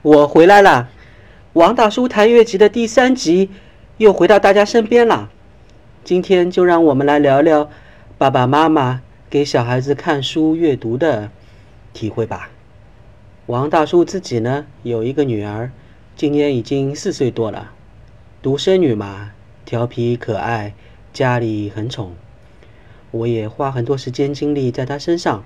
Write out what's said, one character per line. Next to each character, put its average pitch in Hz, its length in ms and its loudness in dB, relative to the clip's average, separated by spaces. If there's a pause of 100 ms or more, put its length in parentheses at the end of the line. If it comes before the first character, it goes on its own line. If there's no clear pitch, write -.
我 147 260 6
回 160 180 6
来 202 160 8
了， 139 280 4 (640)
王 175 220 4
大 233 140 2
叔 247 180 -2
谈 214 240 2
阅 233 120 6
集 220 140 -2
的 208 120 6
第 233 180 -2
三 254 260 2
集 190 360 0 (480)
又 214 160 6
回 170 140 2
到 202 120 6
大 196 140 4
家 202 100 4
身 220 220 0
边 233 220 4
了。 113 220 -2 (760)
今 180 180 -2
天 180 280 0
就 180 140 0
让 175 220 2
我 147 80 4
们 135 120 0
来 147 140 2
聊 139 220 4
聊 151 280 2 (480)
爸 139 120 2
爸 127 180 0
妈 151 220 2
妈 127 320 0 (280)
给 214 140 -2
小 127 200 -2
孩 123 180 -2
子 139 120 -4
看 139 300 -4
书 156 320 -2
阅 165 200 0
读 117 220 -6
的 127 320 -4 (640)
体 110 160 -10
会 113 160 -6
吧。 - 240 -14 (1000)
王 127 220 -4
大 160 160 0
叔 170 200 2
自 196 140 -10
己 127 200 -6
呢， 131 260 -4 (180)
有 117 200 -6
一 123 80 -4
个 147 120 -2
女 113 200 -4
儿， 107 280 -10 (440)
今 147 160 -4
年 147 240 0
已 120 60 -4
经 139 340 -6
四 180 160 -8
岁 143 180 -4
多 113 220 -6
了， 98 200 -14 (680)
独 135 160 -4
生 185 240 0
女 143 120 0
嘛， 101 380 -10 (340)
调 120 200 -6
皮 120 300 -4
可 117 220 -8
爱， 104 360 -8 (380)
家 123 280 -2
里 107 300 -6
很 107 200 -10
宠。 98 240 -12 (1000)
我 113 160 -6
也 113 220 -4
花 135 220 -6
很 127 120 -6
多 135 140 -4
时 131 140 -10
间 143 220 -4
精 147 200 -4
力 131 180 -4
在 131 140 -6
她 139 120 -8
身 170 200 -4
上。 135 280 -6